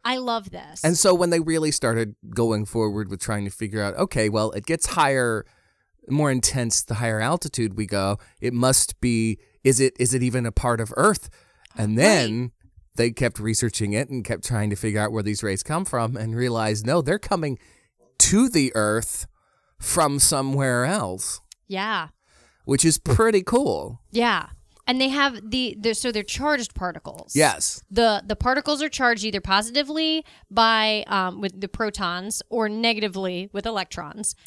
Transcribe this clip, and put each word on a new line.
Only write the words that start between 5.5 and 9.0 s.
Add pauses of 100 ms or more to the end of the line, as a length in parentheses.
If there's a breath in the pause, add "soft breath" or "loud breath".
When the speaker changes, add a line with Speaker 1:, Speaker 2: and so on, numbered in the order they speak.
Speaker 2:
more
intense
the
higher
altitude
we
go. (220 soft breath)
It
must